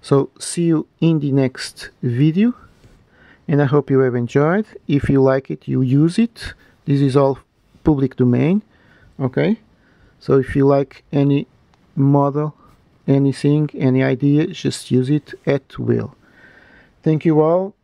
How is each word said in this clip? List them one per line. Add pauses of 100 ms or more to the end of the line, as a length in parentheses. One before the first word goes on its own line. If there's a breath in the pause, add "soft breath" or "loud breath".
So (100)
see
you (140)
in
the
next (140)
video, (960 soft breath)
and
I
hope
you
have
enjoyed. (200)
If
you
like
it,
you
use
it. (320 soft breath)
This
is
all (460)
public
domain, (580 soft breath)
okay? (600 soft breath)
So
if
you
like
any (500)
model, (540 soft breath)
anything,
any
idea,
just
use
it (100)
at
will. (880 soft breath)
Thank
you
all